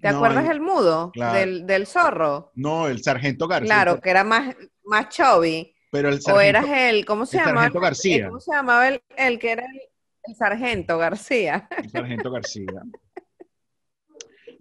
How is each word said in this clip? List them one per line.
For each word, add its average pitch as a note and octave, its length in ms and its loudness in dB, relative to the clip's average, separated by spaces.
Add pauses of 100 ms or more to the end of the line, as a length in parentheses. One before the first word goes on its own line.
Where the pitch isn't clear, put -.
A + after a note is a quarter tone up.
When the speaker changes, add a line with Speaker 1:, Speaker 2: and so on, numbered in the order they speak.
Speaker 1:
¿Te G3+ 100 0
Speaker 2:
No, G3 60 0
Speaker 1:
acuerdas A#3+ 280 2
Speaker 2:
el E4 80 0
Speaker 1:
el D4 80 -4
mudo F3+ 520 0
Speaker 2:
claro. A#2+ 260 -2
Speaker 1:
del, F#3 280 -4
del G3 200 0
zorro? E3 680 0
Speaker 2:
No, D3+ 340 -2
el B2 140 -4
sargento C3+ 460 -2
García. G#3+ 260 0
Speaker 1:
Claro, F3+ 260 4
que F#3 100 -2
era F#3+ 140 4
más, A#3 300 0 (300)
más G#3+ 240 -2
chubby. E3 680 2 (160)
Speaker 2:
Pero C#3+ 200 0
el C#3+ 100 -2 (120)
Speaker 1:
O D3+ 80 6
eras G3+ 260 4
Speaker 2:
sargento, B3+ 320 2
Speaker 1:
el, G3+ 80 -4
¿cómo G#3+ 200 -4
se F4+ 120 -2
Speaker 2:
el E4 60 2
Speaker 1:
llamaba A#3+ 180 2
Speaker 2:
sargento A#3 160 0
Speaker 1:
el, F3+ 60 -6
Speaker 2:
García. E3+ 320 0
Speaker 1:
el, G#2 120 -2
cómo F2+ 120 -12
se E4 120 -8
llamaba B3+ 360 2
el, C4+ 140 -4 (140)
el B3+ 220 0
que A#3 140 -4
era A#3 120 -8
el, C4 160 -16 (440)
el A3+ 120 -16
sargento G#3 600 -2
García? F3 760 -2
<laughs> D4+ 80 -8
Speaker 2:
El G#3+ 80 -12
sargento B2 400 -8
García. G2+ 520 -10 (1800)